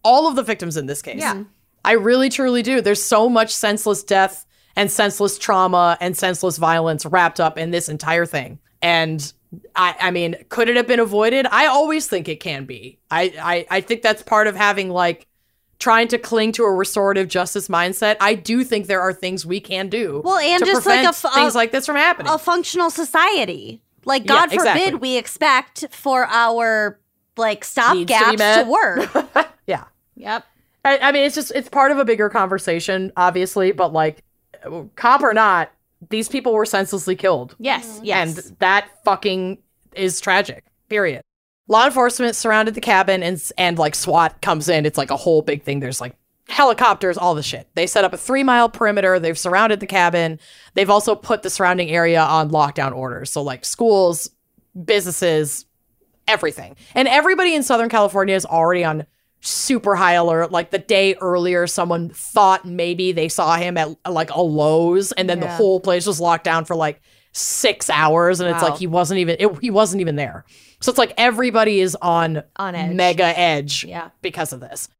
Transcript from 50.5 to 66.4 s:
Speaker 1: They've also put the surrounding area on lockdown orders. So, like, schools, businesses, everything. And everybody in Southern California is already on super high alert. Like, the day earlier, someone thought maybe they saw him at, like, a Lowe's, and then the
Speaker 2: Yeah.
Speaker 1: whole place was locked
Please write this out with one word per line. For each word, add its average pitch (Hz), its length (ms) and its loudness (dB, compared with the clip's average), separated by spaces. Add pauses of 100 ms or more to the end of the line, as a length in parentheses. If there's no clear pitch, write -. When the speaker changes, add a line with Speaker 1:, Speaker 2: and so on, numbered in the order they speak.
Speaker 1:
They've 190 160 2
also 208 260 4
put 214 280 -4
the 190 80 -6
surrounding 180 400 0
area 170 300 2
on 156 280 2
lockdown 143 440 0
orders. 131 360 -10
So, 147 140 -6
like, 131 200 -8
schools, 196 680 0 (540)
businesses, 170 800 -2 (640)
everything. 151 480 -4 (200)
And 262 120 2
everybody 339 480 2
in 294 80 -2
Southern 233 260 0
California 196 460 2
is 180 100 -2
already 170 380 0
on 156 220 -4 (360)
super - 540 -2
high 180 180 4
alert. 170 380 2
Like, 175 200 -4
the 196 80 -2
day 196 360 2
earlier, 180 520 0
someone 170 420 -4
thought 190 560 2
maybe 175 460 -4
they 165 180 -2
saw 165 260 0
him 175 220 -2
at, 156 120 0 (200)
like, 165 220 -2
a 160 100 -2
Lowe's, 165 720 2
and 185 160 -2
then 202 100 -2
the 170 80 -4
Speaker 2:
Yeah. 175 100 -8
Speaker 1:
whole 190 220 2
place 180 260 -2
was 190 140 -4
locked 170 240 0